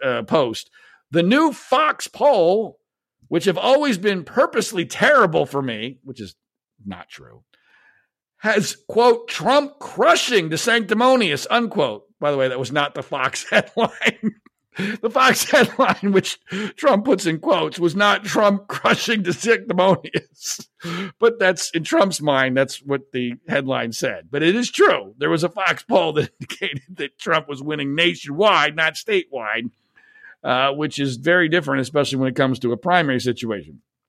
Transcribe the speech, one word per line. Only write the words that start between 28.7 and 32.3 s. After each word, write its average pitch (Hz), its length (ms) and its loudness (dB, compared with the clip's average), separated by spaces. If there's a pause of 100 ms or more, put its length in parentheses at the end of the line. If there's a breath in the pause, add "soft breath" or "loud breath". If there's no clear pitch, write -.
not 160 180 0
statewide, 123 760 -4 (760 loud breath)
uh, 131 280 2
which 147 280 -6
is 135 160 -2
very 165 320 2
different, 147 340 0
especially 135 360 -2
when 131 100 0
it 127 80 -4